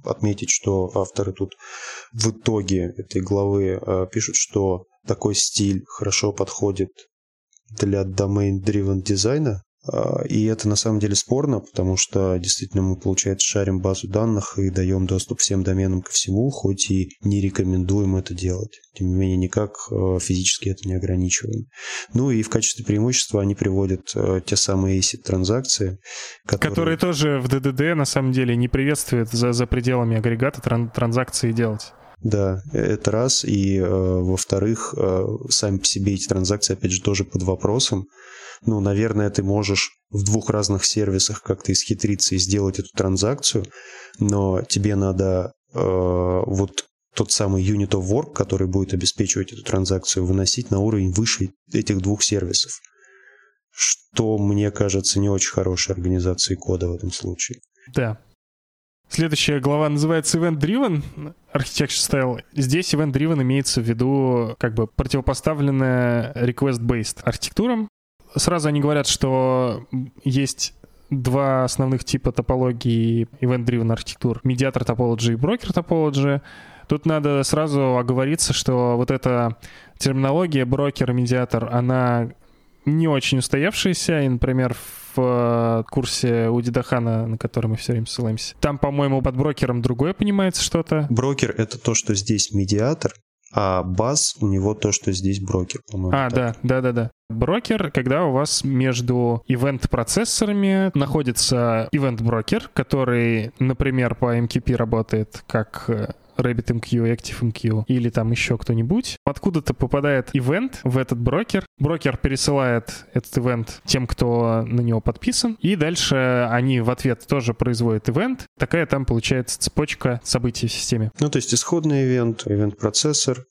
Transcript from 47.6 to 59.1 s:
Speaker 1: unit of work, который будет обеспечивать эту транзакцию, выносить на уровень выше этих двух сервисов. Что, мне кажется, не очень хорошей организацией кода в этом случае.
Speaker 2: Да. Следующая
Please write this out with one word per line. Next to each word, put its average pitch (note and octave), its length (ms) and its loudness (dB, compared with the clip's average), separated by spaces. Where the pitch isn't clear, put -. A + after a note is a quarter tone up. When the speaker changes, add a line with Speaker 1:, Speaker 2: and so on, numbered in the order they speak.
Speaker 1:
unit G2+ 260 0
of F#2+ 140 0
work, A2+ 300 -2
который F#2+ 340 0
будет F#2+ 260 0
обеспечивать F#2 580 -2
эту - 120 -18
транзакцию, F#2 640 -2
выносить F#2+ 420 0
на G2 80 2
уровень G2 340 2
выше G2 380 -2
этих G#2 300 0
двух G2+ 180 0
сервисов. - 520 -2
Что, - 640 -2
мне G#2 320 2
кажется, G2 500 0
не G2+ 100 2
очень G2 240 0
хорошей F#2 420 0
организацией F2+ 600 0
кода F2+ 320 -4
в F2 60 -2
этом F2+ 180 -6
случае. - 460 -8
Speaker 2:
Да. A2+ 240 -2
Следующая D3+ 500 0